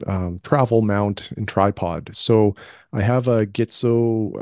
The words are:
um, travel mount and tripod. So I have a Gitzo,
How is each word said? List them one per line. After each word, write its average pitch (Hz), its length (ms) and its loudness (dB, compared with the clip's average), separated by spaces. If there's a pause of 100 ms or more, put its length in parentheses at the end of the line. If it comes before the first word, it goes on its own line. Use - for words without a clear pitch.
um, 90 380 -4
travel 117 380 2
mount 104 500 -2
and 104 160 -8
tripod. 92 640 0
So 107 420 4 (380)
I 107 100 -4
have 123 240 0
a 117 180 2
Gitzo, 113 960 -2